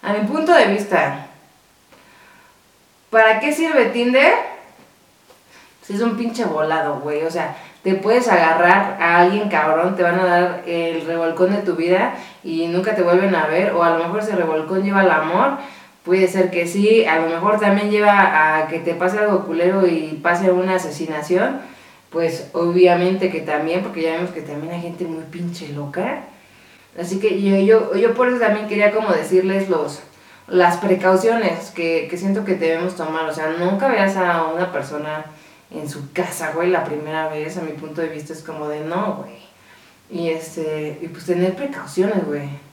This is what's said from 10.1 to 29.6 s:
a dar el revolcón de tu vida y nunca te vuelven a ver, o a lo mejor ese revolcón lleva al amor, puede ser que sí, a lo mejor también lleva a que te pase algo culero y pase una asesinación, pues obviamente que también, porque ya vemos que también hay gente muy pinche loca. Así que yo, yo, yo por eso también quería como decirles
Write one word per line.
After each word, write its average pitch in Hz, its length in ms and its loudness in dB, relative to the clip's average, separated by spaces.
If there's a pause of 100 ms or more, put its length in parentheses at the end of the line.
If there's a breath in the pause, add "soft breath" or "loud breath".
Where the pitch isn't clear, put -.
a 185 60 2
dar 175 420 2
el 165 400 -4
revolcón 170 460 0
de 202 100 -2
tu 175 140 -2
vida 180 380 0 (280 loud breath)
y 165 240 -4
nunca 180 280 -2
te 180 80 0
vuelven 185 320 4
a 160 120 0
ver, 175 260 0
o 170 120 2
a 170 60 4
lo 165 80 0
mejor 175 220 -2
ese 202 140 -4
revolcón 160 480 -2
lleva 202 180 2
al 185 100 4
amor, 175 480 0 (440 loud breath)
puede 185 260 2
ser 180 220 0
que 170 160 -2
sí, 208 380 4
a 160 140 0
lo 165 100 0
mejor 190 320 0
también 202 300 2
lleva 190 680 4
a 156 100 -2
que 160 100 -6
te 165 160 -2
pase 185 240 0
algo 208 260 2
culero 180 420 2
y 156 360 -2
pase 175 280 2
una 185 260 2
asesinación, 170 840 -2 (500 loud breath)
pues 165 420 -4
obviamente 180 760 4
que 160 100 -4
también, 160 420 -2
porque 165 200 -6
ya 165 100 0
vemos 175 180 -4
que 165 100 -10
también 147 320 -10
hay 170 80 -8
gente 175 240 -10
muy 160 200 -8
pinche 170 440 -10
loca. 147 560 -8 (720 loud breath)
Así 175 200 -6
que 196 240 0
yo, 196 160 4
yo, 214 380 4
yo 226 180 2
por 247 140 2
eso 247 100 0
también 214 300 0
quería 208 240 2
como 214 200 0
decirles 190 560 0